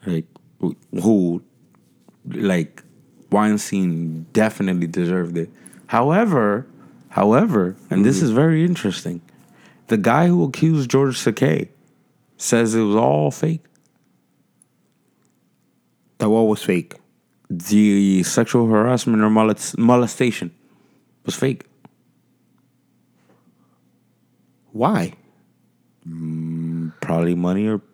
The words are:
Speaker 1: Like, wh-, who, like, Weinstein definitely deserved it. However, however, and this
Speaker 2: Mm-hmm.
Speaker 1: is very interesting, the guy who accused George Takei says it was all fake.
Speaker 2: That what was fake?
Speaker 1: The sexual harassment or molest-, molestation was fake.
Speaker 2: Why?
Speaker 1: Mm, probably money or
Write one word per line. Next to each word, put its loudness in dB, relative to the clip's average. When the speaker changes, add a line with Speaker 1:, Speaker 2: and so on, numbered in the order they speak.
Speaker 1:
Like, -4
wh-, -4
who, 2
like, -4
Weinstein -2
definitely 0
deserved -4
it. -6
However, 0
however, 2
and 2
this 2
Speaker 2:
Mm-hmm. 0
Speaker 1:
is 0
very 2
interesting, -4
the 0
guy 2
who 2
accused 0
George 2
Takei -2
says 0
it 2
was 0
all 2
fake. -4
Speaker 2:
That 0
what 4
was 2
fake? -2
Speaker 1:
The 2
sexual 2
harassment 2
or 2
molest-, 0
molestation 0
was -6
fake. -4
Speaker 2:
Why? -2
Speaker 1:
Mm, -8
probably -2
money -2
or -4